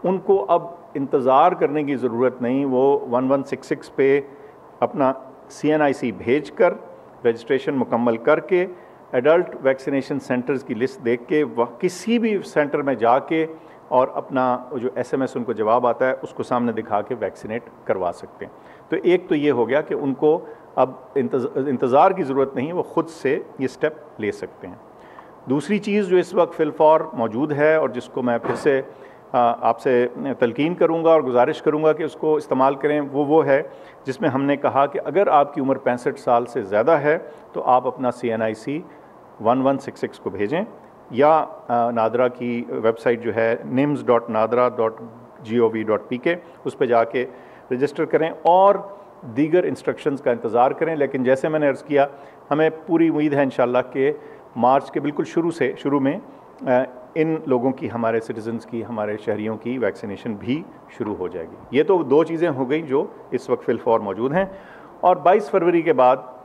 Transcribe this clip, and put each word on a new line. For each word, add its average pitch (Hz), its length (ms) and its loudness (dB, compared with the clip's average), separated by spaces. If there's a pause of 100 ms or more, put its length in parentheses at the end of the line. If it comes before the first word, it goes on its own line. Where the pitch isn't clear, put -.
उनको 190 340 2
अब - 400 -2 (180)
इंतज़ार 139 580 4
करने 151 300 -2
की 139 120 -2
ज़रूरत 123 460 0
नहीं, 131 220 0
वो 135 440 2
वन 127 200 0
वन 139 140 2
सिक्स 135 260 -8
सिक्स - 200 -6
पे 139 380 2 (560)
अपना - 500 -2 (180)
सीएनआईसी 143 640 0
भेज 123 380 -2
कर 180 220 2 (540)
registration 127 480 -2
मुकम्मल 120 420 0
करके 175 760 -2 (240)
adult 156 320 4 (160)
vaccination 135 560 -2
centers 127 440 -4
की 127 120 -8
list 123 260 -4
देख 120 200 0
के 151 220 0
वह 117 220 0
किसी 185 540 -2
भी 220 240 0
center 147 400 -2
में 135 160 -2
जाके 135 500 2 (420)
और 135 260 2
अपना 127 580 -2
जो 127 240 -6
एसएमएस 131 380 -4
उनको 123 160 -6
जवाब 110 340 2
आता 120 200 0
है 131 80 0
उसको - 280 -10
सामने 120 300 -2
दिखा 110 280 -4
के 104 140 -8
vaccinate 104 480 -6 (240)
करवा 92 240 -2
सकते - 340 -16
हैं। - 80 -16 (380)
तो 165 60 0
एक 180 320 0
तो 180 60 2
ये 147 160 2
हो 120 160 2
गया 131 140 0
कि 151 140 -6
उनको 147 540 0 (300)
अब 131 380 -2
इंतज़-, 135 520 -2
इंतज़ार 139 440 4
की 180 100 -4
ज़रूरत 135 340 -2
नहीं, 139 160 -4
वो 180 100 -4
ख़ुद - 240 -4
से - 400 -4 (140)
ये 131 80 -2
step 156 280 -4 (240)
ले 104 120 -2
सकते - 340 -14
हैं। 90 140 -18 (680)
दूसरी 147 300 -2
चीज़ 208 280 0
जो 180 120 4
इस 180 160 -2
वक्त 170 180 2
फिलफौर 156 640 4
मौजूद 120 380 -2
है 156 280 4
और 135 120 -2
जिसको 123 300 -8
मैं 120 160 0
फिर - 180 -4
से, 139 220 2
अ, - 580 -10 (260)
आपसे 123 480 2 (300)
तलकीन 139 340 0
करूँगा 165 360 2
और 160 120 6
गुजारिश 127 380 2
करूँगा 156 320 2
कि 160 120 -2
उसको 151 340 -2
इस्तेमाल 139 380 0
करें, 147 240 0
वो, 139 240 -2
वो 151 180 4
है 139 280 0 (360)
जिसमें 135 220 -2
हमने 139 280 0
कहा 135 300 2
कि - 120 -6
अगर 185 300 0
आपकी 143 320 2
उम्र 131 180 0
पैंसठ 127 360 -2
साल 123 300 0
से 123 180 -6
ज़्यादा 107 340 2
है 147 220 2 (360)
तो 131 60 -6
आप 127 260 2
अपना 123 240 -2
सीएनआईसी 113 760 -4 (580)
वन 123 200 2
वन 139 140 2
सिक्स - 240 -12
सिक्स - 180 -6
को - 120 -6
भेजें 104 340 -2 (480)
या, 147 260 4
अ, 120 520 -2
नादरा 117 380 0
की 120 420 -6
वेबसाइट 117 500 0
जो 117 120 -4
है 113 420 -2
nims 143 240 0
dot 117 320 2
nadra 117 400 2 (100)
dot 113 100 0 (580)
G 113 120 0
O 110 140 2
V 107 160 -4
dot 107 80 2 (140)
P 123 140 -4
K, 170 100 2 (300)
उस 127 80 -6
पे 139 120 0
जाके 117 400 2 (460)
register 139 320 -2
करें 160 300 0 (120)
और 190 540 4 (240)
दीगर 151 400 0
instructions 139 560 -4
का 135 120 0
इंतज़ार 120 400 2
करें। 160 240 -2
लेकिन 139 280 -2
जैसे 131 240 2
मैंने 156 200 0
अर्ज़ 131 160 -2
किया, 143 240 2 (420)
हमें 156 200 4
पूरी 165 400 2
उम्मीद 151 240 0
है 143 80 4
इंशाल्लाह 123 400 2
कि 139 380 -2 (360)
मार्च 127 340 2
के 156 100 -4
बिल्कुल 147 240 -4
शुरू 165 260 -2
से, 143 280 -2
शुरू 143 220 0
में, 143 200 0 (480)
अ, 127 160 4 (320)
इन 160 320 0
लोगों 131 240 2
की, 127 160 -8
हमारे 113 320 -2
citizens 113 440 -8
की, 117 180 -8
हमारे 107 340 -6
शहरियों 107 400 -4
की 123 220 -6
vaccination 104 560 -6
भी 120 300 -6 (340)
शुरू 107 160 -4
हो 90 140 -6
जाएगी। 85 480 -10
ये 151 80 4
तो 175 200 2
दो 143 200 4
चीज़ें 165 240 -2
हो 135 180 -2
गई 151 160 -2
जो 135 320 -2 (180)
इस - 180 -6
वक्त 123 120 0
फिलफौर 113 380 0
मौजूद 104 320 -4
हैं। 190 260 -2 (460)
और 180 140 4
बाईस 185 320 2
फरवरी 170 320 4
के 156 100 2
बाद 131 520 2